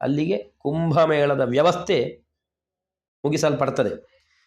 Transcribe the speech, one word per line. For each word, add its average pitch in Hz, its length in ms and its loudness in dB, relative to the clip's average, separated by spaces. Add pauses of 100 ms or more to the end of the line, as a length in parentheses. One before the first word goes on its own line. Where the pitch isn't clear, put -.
ಅಲ್ಲಿಗೆ 156 360 -2
ಕುಂಭಮೇಳದ 151 1040 0
ವ್ಯವಸ್ಥೆ 151 880 0 (960)
ಮುಗಿಸಲ್ಪಡ್ತದೆ. 139 920 -2 (280)